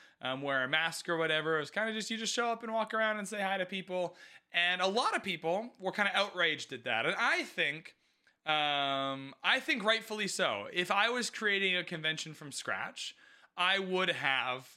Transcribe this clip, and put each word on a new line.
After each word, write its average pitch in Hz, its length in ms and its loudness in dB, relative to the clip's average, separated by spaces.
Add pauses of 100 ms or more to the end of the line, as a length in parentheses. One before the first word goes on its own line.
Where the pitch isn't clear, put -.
(200)
um, 131 220 -4
wear 139 200 0
a 127 60 -2
mask 160 400 -2
or 170 80 2
whatever. 156 400 2
It 156 40 2
was 143 100 -6
kinda 220 240 -2
just, 220 160 -4
you 226 80 -4
just 220 160 -2
show 233 180 2
up 226 100 -6
and 226 120 -6
walk 220 180 0
around 220 260 2
and 202 80 -4
say 208 140 -6
hi 196 160 2
to 185 80 2
people. 180 540 -4 (340)
And 180 300 4
a 190 40 6
lot 269 300 2
of - 60 -2
people 185 560 -2
were 185 140 -4
kinda 202 220 2
outraged 180 600 0
at 117 100 -8
that. 120 220 2
And 185 120 2
I 302 240 2
think, 156 540 -4 (500)
um, 139 960 0
I 226 160 4
think 262 240 -2
rightfully 214 460 2
so. 107 440 0
If 180 200 0
I 208 180 4
was 247 200 -2
creating 196 460 0
a 180 60 0
convention 160 500 -4
from 143 200 -14
scratch, - 640 -6 (400)
I 185 240 2
would 185 300 0
have, 131 680 0